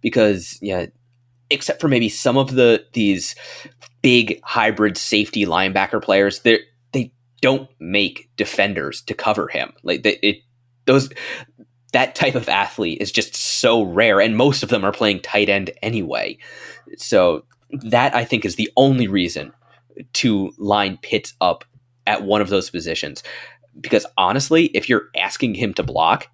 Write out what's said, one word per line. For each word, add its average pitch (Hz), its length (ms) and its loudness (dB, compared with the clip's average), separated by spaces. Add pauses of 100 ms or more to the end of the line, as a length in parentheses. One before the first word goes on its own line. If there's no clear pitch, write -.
Because, 104 600 0
yeah, 92 240 -4 (640)
except - 320 -4
for 170 40 0
maybe 123 220 2
some 123 300 0
of 135 160 -2
the, 120 300 4 (100)
these 101 400 0 (640)
big 123 420 4
hybrid 107 540 0
safety 104 480 0
linebacker 95 580 0
players, 101 380 2
they're, 113 200 4 (320)
they 127 200 -4 (300)
don't 135 260 0 (100)
make 95 580 -8
defenders 95 640 -4
to - 100 -10
cover 107 360 -4
him. - 340 -8
Like, 85 200 -4
they, 104 200 0
it, 104 160 0 (480)
those, 135 240 4 (840)
that 127 220 2
type 135 200 0
of 117 140 -4
athlete 95 540 -2
is 101 100 -6
just - 240 -4
so 117 460 2
rare, 98 360 4
and 110 160 4
most 135 280 2
of - 80 -4
them 113 120 0
are 98 100 0
playing 101 280 0
tight 104 300 0
end 98 200 0 (120)
anyway. 80 560 -4 (580)
So 90 480 0 (260)
that, 123 440 0
I 117 100 0
think, 113 220 -4
is 95 100 -4
the 110 220 -4
only 131 300 4
reason 87 440 -4 (600)
to 101 420 0
line 101 460 0
Pitts - 360 -4
up 90 280 0 (400)
at 104 180 -2
one 104 160 2
of 98 80 -2
those 95 220 -2
positions. 78 520 -8 (580)
Because - 240 0 (120)
honestly, 135 580 2
if - 140 -2
you're 117 280 2
asking 101 380 -4
him 107 200 -4
to 92 100 -4
block 80 500 0